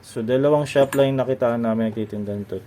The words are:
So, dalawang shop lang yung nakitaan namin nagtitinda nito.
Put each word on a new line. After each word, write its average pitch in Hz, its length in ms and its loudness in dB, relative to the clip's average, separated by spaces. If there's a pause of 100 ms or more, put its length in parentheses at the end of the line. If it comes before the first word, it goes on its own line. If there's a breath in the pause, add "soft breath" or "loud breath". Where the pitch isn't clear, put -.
So, - 160 -8
dalawang 139 480 2
shop 139 240 2
lang 135 220 2
yung 131 100 0
nakitaan 120 400 0
namin 113 240 0
nagtitinda 104 480 -6
nito. 98 300 -8